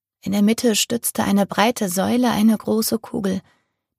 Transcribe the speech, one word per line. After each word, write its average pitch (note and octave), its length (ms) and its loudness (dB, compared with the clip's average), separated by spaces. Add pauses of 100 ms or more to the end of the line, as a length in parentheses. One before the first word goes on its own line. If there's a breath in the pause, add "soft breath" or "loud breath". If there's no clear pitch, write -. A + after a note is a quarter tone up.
(220)
In - 100 -6
der G3+ 120 2
Mitte A3 340 2
stützte - 480 -2
eine G3 200 2
breite G#3 440 -2
Säule G#3+ 420 0
eine G#3+ 260 4
große A3 400 -2
Kugel. G3 440 -6 (580)